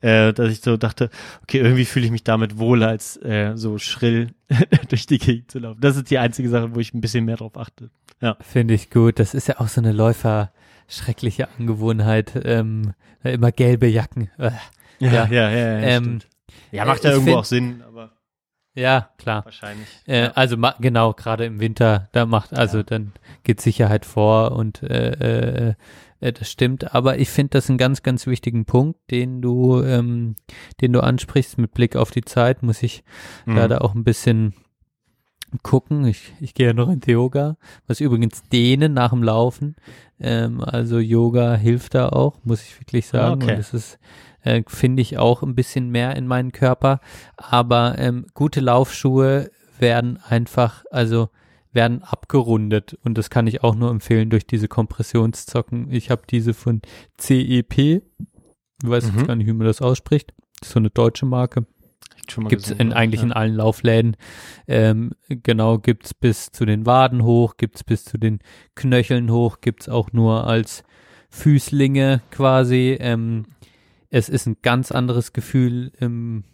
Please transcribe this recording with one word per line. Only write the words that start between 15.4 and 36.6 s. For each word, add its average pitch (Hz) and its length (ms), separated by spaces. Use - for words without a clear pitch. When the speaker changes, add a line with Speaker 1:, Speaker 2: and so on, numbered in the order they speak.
Speaker 1:
ja, - 0
ja, 113 300
Speaker 2:
Ähm, 120 240
Speaker 1:
stimmt. 120 240
Ja, 101 140
macht 131 200
Speaker 2:
äh, - 20
Speaker 1:
ja - 20
Speaker 2:
ich 143 60
Speaker 1:
irgendwo 131 160
Speaker 2:
find 127 80
Speaker 1:
auch 110 60
Sinn, 123 420
aber 113 240
Speaker 2:
Ja, 127 420
klar. 107 280
Speaker 1:
wahrscheinlich. 107 420
Speaker 2:
Äh, 123 200
Speaker 1:
Ja. 123 80
Speaker 2:
also 123 240
ma-, 120 220
genau, 117 340
gerade 113 320
im 110 140
Winter, 110 520
da 120 160
macht, 113 260
also 117 240
Speaker 1:
Ja. 104 60
Speaker 2:
dann 107 300
geht 113 180
Sicherheit 107 440
vor 110 460
und, 110 320
äh, 120 880
äh, 110 40
äh, 123 120
das - 180
stimmt. 131 420
Aber 127 240
ich 135 120
find 143 260
das 135 140
einen 131 80
ganz, 127 260
ganz 127 240
wichtigen 117 380
Punkt, 143 340
den 127 320
du, 127 400
ähm, 120 540
den 127 100
du 120 100
ansprichst - 560
mit 113 160
Blick - 220
auf 120 160
die 120 140
Zeit, 123 380
muss 117 200
ich - 200
Speaker 1:
Mhm. 113 100
Speaker 2:
leider 117 300
auch 104 100
ein 113 80
bisschen 110 500
gucken. 143 420
Ich, - 360
ich 135 120
gehe 127 140